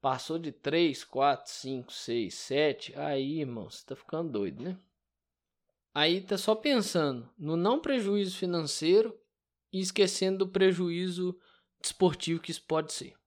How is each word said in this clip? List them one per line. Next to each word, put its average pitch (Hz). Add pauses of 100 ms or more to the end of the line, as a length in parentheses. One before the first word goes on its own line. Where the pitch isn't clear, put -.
Passou 131
de 160
três, 151
quatro, 135
cinco, 131
seis, 117
sete, 139
aí, 143
irmão, 120
você -
tá 135
ficando 160
doido, 101
né? 185 (1160)
Aí 160
tá 190
só 214
pensando 180
no 160
não 208
prejuízo 202
financeiro 180 (560)
e 190
esquecendo 190
do 190
prejuízo 180 (420)
desportivo 165
que -
isso -
pode 156
ser. - (120)